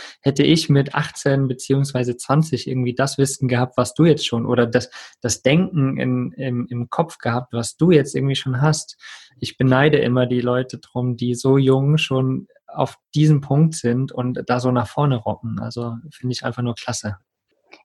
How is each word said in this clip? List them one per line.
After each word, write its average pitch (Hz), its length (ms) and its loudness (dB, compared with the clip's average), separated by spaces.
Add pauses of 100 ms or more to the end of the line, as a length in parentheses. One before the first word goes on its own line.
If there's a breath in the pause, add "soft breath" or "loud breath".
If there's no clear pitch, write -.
(220 loud breath)
hätte 139 200 2
ich 156 260 4
mit 139 280 2
achtzehn 139 500 0
beziehungsweise 127 680 -2
zwanzig 147 500 0
irgendwie 127 300 -2
das 139 200 -2
Wissen 135 300 0
gehabt, 123 300 0
was 123 180 0
du 160 120 4
jetzt 151 200 4
schon, 117 180 -2
oder 120 220 2
das, 117 240 0 (300 loud breath)
das - 220 -4
Denken 143 560 2
in, 127 340 -2
im, 123 360 -4
im 120 220 -6
Kopf - 280 -4
gehabt, 123 340 -4
was 113 240 -6
du 170 160 4
jetzt 143 240 2
irgendwie 135 180 0
schon 131 260 -4
hast. 156 380 0 (400 loud breath)
Ich - 180 -8
beneide 139 420 4
immer 123 280 2
die 123 140 -2
Leute 123 380 -2
drum, 123 380 -6
die 120 200 -4
so 135 220 2
jung 135 380 4
schon 131 520 -2 (180)
auf - 300 -4 (180)
diesem 151 260 4
Punkt 156 360 0
sind 123 340 -2
und 123 380 -6
da 120 100 2
so 127 140 0
nach 120 160 0
vorne 143 260 0
rocken. 113 460 -6
Also 117 340 -8 (160)
finde 127 220 -8
ich - 120 -8
einfach 123 200 -4
nur 117 100 -4
klasse. 110 440 -8 (680 soft breath)